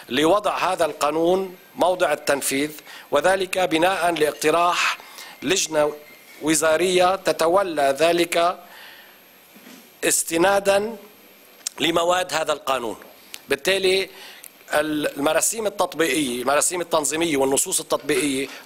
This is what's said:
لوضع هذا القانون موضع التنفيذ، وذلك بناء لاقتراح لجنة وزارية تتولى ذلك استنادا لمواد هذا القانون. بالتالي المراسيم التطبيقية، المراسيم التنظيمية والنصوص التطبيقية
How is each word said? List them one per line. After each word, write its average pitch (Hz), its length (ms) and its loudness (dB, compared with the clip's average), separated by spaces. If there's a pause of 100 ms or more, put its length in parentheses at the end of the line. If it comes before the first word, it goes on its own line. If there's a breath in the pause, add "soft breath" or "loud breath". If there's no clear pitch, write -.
لوضع 160 500 2
هذا 170 260 0
القانون 165 720 0 (200)
موضع 170 360 2
التنفيذ، 143 580 -2 (400 loud breath)
وذلك 185 480 2
بناء 175 520 2
لاقتراح 156 880 0 (440 loud breath)
لجنة 151 500 0 (500)
وزارية 165 760 2
تتولى 160 840 0
ذلك 170 600 2 (1500 loud breath)
استنادا 196 920 2 (840)
لمواد 170 540 2
هذا 156 180 0
القانون. 123 440 -2 (520 loud breath)
بالتالي 190 600 0 (640 loud breath)
المراسيم 156 920 0
التطبيقية، 160 760 -2
المراسيم 147 380 0
التنظيمية 156 560 -2
والنصوص 135 440 0
التطبيقية 139 680 -2 (180 loud breath)